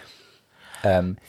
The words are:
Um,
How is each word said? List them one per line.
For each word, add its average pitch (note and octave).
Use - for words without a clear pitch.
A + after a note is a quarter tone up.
Um, F#2